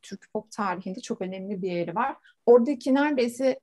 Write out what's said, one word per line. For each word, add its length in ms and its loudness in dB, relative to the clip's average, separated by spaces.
Türk 320 -14
pop 180 -8
tarihinde 480 -6
çok 220 -8
önemli 400 -8
bir 100 -4
yeri 240 -4
var. 200 -2
Oradaki 480 6
neredeyse 680 0